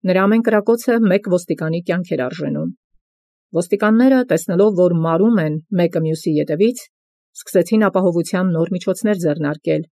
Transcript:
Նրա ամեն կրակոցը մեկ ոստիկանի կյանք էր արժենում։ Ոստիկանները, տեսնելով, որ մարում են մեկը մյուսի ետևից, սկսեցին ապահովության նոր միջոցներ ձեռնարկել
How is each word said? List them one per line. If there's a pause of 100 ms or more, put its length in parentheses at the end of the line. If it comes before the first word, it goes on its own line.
Նրա
ամեն
կրակոցը
մեկ
ոստիկանի
կյանք
էր
արժենում։ (800)
Ոստիկանները,
տեսնելով,
որ
մարում
են (100)
մեկը
մյուսի
ետևից, (500)
սկսեցին
ապահովության
նոր
միջոցներ
ձեռնարկել